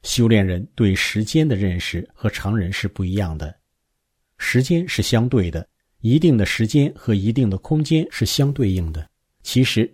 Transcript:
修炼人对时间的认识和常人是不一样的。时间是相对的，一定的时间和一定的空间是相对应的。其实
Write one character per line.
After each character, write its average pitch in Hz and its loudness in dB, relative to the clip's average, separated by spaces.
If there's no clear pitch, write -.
修 - 2
炼 107 6
人 92 -2
对 101 4
时 104 -2
间 156 0
的 123 0
认 92 -2
识 - -6
和 - -4
常 104 -4
人 92 -2
是 - -4
不 95 -6
一 90 -4
样 87 -4
的。 76 -10
时 - 0
间 170 0
是 - -4
相 120 0
对 101 2
的， 80 -6
一 127 4
定 160 4
的 101 4
时 113 -2
间 143 2
和 110 0
一 101 0
定 120 0
的 95 -2
空 156 -2
间 160 0
是 - -2
相 139 0
对 127 0
应 87 -2
的。 80 -10
其 - 0
实 - 0